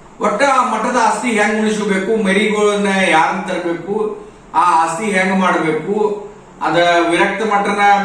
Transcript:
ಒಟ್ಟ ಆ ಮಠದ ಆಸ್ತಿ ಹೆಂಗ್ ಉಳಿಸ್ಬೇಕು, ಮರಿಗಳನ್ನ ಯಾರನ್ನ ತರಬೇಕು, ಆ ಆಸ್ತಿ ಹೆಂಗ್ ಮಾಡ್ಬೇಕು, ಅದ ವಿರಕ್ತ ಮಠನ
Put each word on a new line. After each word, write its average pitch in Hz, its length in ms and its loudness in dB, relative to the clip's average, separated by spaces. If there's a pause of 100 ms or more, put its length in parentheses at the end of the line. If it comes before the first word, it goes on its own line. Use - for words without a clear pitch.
(220)
ಒಟ್ಟ 233 220 0
ಆ 262 300 2
ಮಠದ 240 240 -2
ಆಸ್ತಿ 233 340 0
ಹೆಂಗ್ 214 300 0
ಉಳಿಸ್ಬೇಕು, 202 640 0
ಮರಿಗಳನ್ನ 202 640 2 (220)
ಯಾರನ್ನ 160 320 2
ತರಬೇಕು, 175 760 -6 (360)
ಆ 285 300 2
ಆಸ್ತಿ 220 220 -4
ಹೆಂಗ್ 190 340 0
ಮಾಡ್ಬೇಕು, 180 880 -2 (340)
ಅದ 160 160 0 (320)
ವಿರಕ್ತ 196 340 0
ಮಠನ 202 380 0 (240)